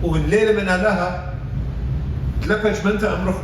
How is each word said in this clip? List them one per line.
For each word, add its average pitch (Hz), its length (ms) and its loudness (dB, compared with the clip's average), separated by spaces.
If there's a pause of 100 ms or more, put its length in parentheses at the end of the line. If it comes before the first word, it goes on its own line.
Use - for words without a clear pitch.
ومن 156 220 2
ليلة 214 260 4
من 196 180 0
ألها 185 640 0 (1080)
تلبش 208 440 2
منت 208 180 2
أمرخ 185 400 0